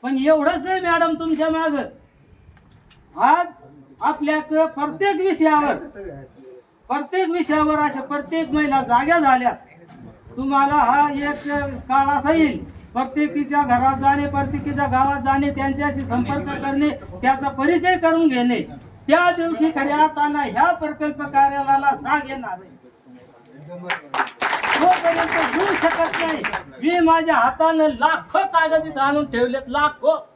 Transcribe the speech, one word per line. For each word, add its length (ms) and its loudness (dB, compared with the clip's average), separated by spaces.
पण 240 -4
एवढंच 380 2
नाही 160 -2
मॅडम 340 2
तुमच्या 360 -2
मागं, 320 -2
आज 240 4
आपल्याकडं 680 0
प्रत्येक 500 -2
विषयावर, 580 2
प्रत्येक 400 -2
विषयावर 460 0
अशा 260 0
प्रत्येक 500 -6
महिला 320 0
जाग्या 360 2
झाल्या. 340 4
तुम्हाला 380 2
हा 360 4
एक 420 -4
काळ 180 4
असा 280 0
येईल, 300 2
प्रत्येकीच्या 720 -2
घरात 380 2
जाणे, 260 2
प्रत्येकीच्या 580 -4
गावात 380 0
जाणे, 280 0
त्यांच्याशी 560 -4
संपर्क 380 -2
करणे, 440 -2
त्याचा 260 0
परिचय 480 2
करून 320 2
घेणे. 340 0
त्या 220 4
दिवशी 400 -2
खऱ्या 260 -2
अर्थानं 420 2
ह्या 340 2
प्रकल्प 500 -4
कार्यालयाला 720 2
जाग 360 -2
येणार 200 -8
आहे. 280 -14
तोपर्यंत 760 0
येऊ 180 0
शकत 460 0
नाही. 220 -2
मी 160 2
माझ्या 360 4
हातानं 540 2
लाखो 500 0
कागद 480 2
इथं 140 -6
आणून 300 0
ठेवलेत, 380 -2
लाखो. 680 0